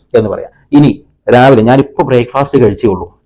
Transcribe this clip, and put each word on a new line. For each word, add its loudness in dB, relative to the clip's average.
എന്ന് -2
പറയാം. -10
ഇനി 2
രാവിലെ 4
ഞാൻ 2
ഇപ്പോ -4
ബ്രേക്ക്ഫാസ്റ്റ് -2
കഴിച്ചേ -2
ഉള്ളൂ, -6